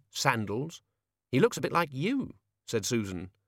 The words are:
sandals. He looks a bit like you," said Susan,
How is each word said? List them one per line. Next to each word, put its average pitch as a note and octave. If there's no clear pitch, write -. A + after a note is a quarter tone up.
sandals. A#2+
He C3
looks A#3
a -
bit -
like D#3+
you," G#3
said G#2+
Susan, F#2+